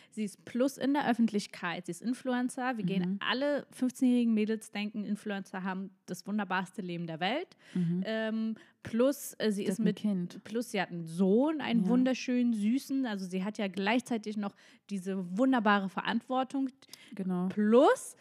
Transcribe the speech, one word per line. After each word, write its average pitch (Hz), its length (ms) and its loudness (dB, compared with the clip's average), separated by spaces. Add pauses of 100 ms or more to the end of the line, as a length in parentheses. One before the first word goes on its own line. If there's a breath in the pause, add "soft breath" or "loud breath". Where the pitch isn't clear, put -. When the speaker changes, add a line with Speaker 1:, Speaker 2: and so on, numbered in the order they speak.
Speaker 1:
sie 214 160 -6
ist - 180 -10
plus 262 340 0
in 277 160 0
der 285 160 2
Öffentlichkeit, 208 760 0
sie 175 60 -6
ist 170 100 -12
Influencer. 247 760 -2
Wir 208 60 -2
gehen 180 200 0
Speaker 2:
Mhm. 190 160 -2
Speaker 1:
alle 269 520 0
fünfzehnjährigen 247 640 2
Mädels 214 380 0
denken, 208 340 -6
Influencer 196 580 -6
haben 190 280 -6 (140)
das - 220 -10
wunderbarste 196 540 -2
Leben 175 260 -6
der 160 140 -8
Welt. 262 340 -2 (180 loud breath)
Speaker 2:
Mhm. 175 300 0
Speaker 1:
Ähm, 220 520 -2 (280 loud breath)
plus, 247 540 0
äh, 220 140 2
sie 196 120 -2
Speaker 2:
Sie - 20 -6
Speaker 1:
ist 190 80 0
Speaker 2:
hat 185 60 -2
ein 220 60 0
Speaker 1:
mit, 185 120 2
Speaker 2:
Kind. 185 460 -4
Speaker 1:
plus 226 280 -6
sie 196 100 0
hat 165 100 -4
einen 170 140 -8
Sohn, 208 560 4
einen 233 220 2
Speaker 2:
Ja. 185 40 2
Speaker 1:
wunderschönen, 247 680 2
süßen, 254 520 0
also 196 200 -4
sie 185 200 -4
hat 214 120 -6
ja 202 120 -2
gleichzeitig 214 640 -2
noch 202 180 -6 (360 loud breath)
diese 190 480 -4
wunderbare 214 500 4
Verantwortung. 254 840 -2 (460 loud breath)
Speaker 2:
Genau. 185 340 -2
Speaker 1:
Plus, 233 720 6